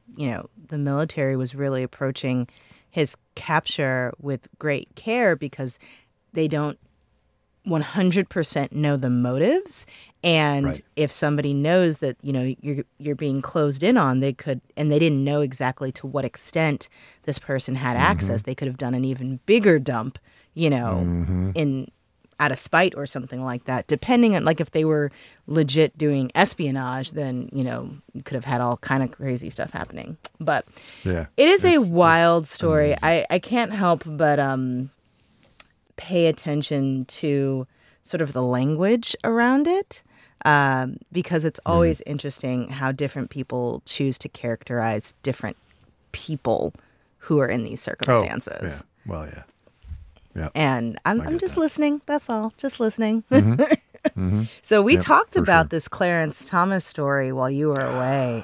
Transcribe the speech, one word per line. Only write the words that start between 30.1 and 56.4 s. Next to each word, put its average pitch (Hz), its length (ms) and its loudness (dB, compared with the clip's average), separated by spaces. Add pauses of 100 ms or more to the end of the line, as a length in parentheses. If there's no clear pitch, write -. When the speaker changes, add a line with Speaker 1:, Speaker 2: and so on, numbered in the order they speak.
Speaker 1:
But 151 260 -2 (380)
Speaker 2:
Yeah. 87 240 -2 (100)
Speaker 1:
it 285 100 8
is 370 180 6
a 349 80 6
Speaker 2:
It's, 294 100 6
it's 180 80 0
Speaker 1:
wild 170 560 4
story. 156 460 2
Speaker 2:
amazing. - 100 -2
Speaker 1:
I, 160 280 4
I 180 80 2
can't 226 320 -2
help 185 340 2
but, 151 340 2
um, 131 520 -2 (1040)
pay 175 320 2
attention 143 800 -2
to 135 600 -2 (380)
sort 165 180 -4
of 139 120 -4
the 127 100 -2
language 156 800 0
around 247 440 2
it, 381 360 -2 (420)
um, 135 520 2 (140)
because 175 320 -2
it's 160 180 -4
Speaker 2:
Mm-hmm. 160 100 -2
Speaker 1:
always 170 300 4
interesting 135 680 -6
how 135 220 -4
different 135 400 -6
people 123 540 -6
choose 135 340 -2
to - 100 -12
characterize 113 920 -4
different - 340 -6 (540)
people - 640 -4 (440)
who 151 220 0
are 131 80 2
in 113 160 -2
these - 180 -10
Speaker 2:
Oh, - 100 -8
Speaker 1:
circumstances. - 920 -2 (240)
Speaker 2:
yeah. 95 40 -6
Well, 78 140 -8
yeah. - 180 -16 (920)
Yeah. 156 180 -4
Speaker 1:
And 127 500 0
I'm, 208 160 0
Speaker 2:
I 247 60 -4
Speaker 1:
I'm 302 60 -4
Speaker 2:
get 339 100 -2
Speaker 1:
just 370 140 -4
Speaker 2:
that. 339 60 2
Speaker 1:
listening. 294 440 0
That's 294 240 -4
all. 220 280 -4
Just - 220 -6
listening. 220 520 0
Speaker 2:
Mm-hmm. 127 360 6
Speaker 1:
<laughs> 294 60 2 (420)
Speaker 2:
Mm-hmm. 95 280 0 (180)
Speaker 1:
So 214 200 4
we 240 120 4
Speaker 2:
Yep, 180 100 6
Speaker 1:
talked - 300 4
Speaker 2:
for 381 60 2
Speaker 1:
about 170 260 4
Speaker 2:
sure. - 40 -6
Speaker 1:
this 165 200 -4
Clarence 170 580 0